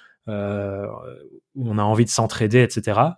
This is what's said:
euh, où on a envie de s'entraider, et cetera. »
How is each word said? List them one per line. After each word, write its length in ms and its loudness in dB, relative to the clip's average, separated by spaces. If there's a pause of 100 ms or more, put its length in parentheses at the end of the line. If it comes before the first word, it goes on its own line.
(280)
euh, 580 -6 (680)
où 140 -4
on 100 0
a 40 2
envie 220 4
de 60 -2
s'entraider, 480 2
et 100 6
cetera. » 480 0